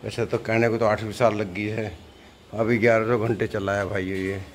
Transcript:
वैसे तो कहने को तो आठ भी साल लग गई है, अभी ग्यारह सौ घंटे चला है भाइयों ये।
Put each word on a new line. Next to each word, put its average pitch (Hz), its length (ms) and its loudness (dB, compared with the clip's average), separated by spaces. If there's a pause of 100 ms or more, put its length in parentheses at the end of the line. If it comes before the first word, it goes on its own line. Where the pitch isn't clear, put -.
वैसे 110 220 -4
तो 117 120 -4
कहने 117 320 2
को 110 80 0
तो 113 80 2
आठ 107 180 2
भी 107 100 -6
साल 110 220 2
लग 104 180 -4
गई 104 160 -4
है, 107 280 -6 (560)
अभी 113 240 2
ग्यारह 113 300 4
सौ 120 120 2
घंटे 110 280 0
चला 98 300 -2
है 98 120 -2
भाइयों 95 280 -4
ये। 98 240 -4 (140)